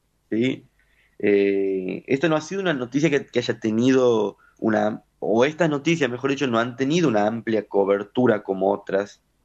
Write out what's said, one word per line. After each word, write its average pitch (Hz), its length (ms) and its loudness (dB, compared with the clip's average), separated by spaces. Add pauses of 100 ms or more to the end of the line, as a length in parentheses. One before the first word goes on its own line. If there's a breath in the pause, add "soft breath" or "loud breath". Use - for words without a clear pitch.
(300)
¿sí? 120 340 -2 (540)
Eh, 98 880 0
esto 139 220 0
no 156 80 2
ha 147 40 0
sido 190 200 -8
una 180 120 -2
noticia 139 380 -2
que, 139 160 -2
que - 140 -4
haya 120 180 -4
tenido 117 800 2 (220 soft breath)
una, 107 440 0 (160)
o 110 260 2
estas 156 240 0
noticias, 147 400 0
mejor 123 220 -4
dicho, 139 160 -2
no 117 120 0
han 120 180 -2
tenido 151 320 0
una 104 180 2
amplia 110 400 -2
cobertura 101 760 0
como 98 300 -2
otras, 101 500 -4 (220)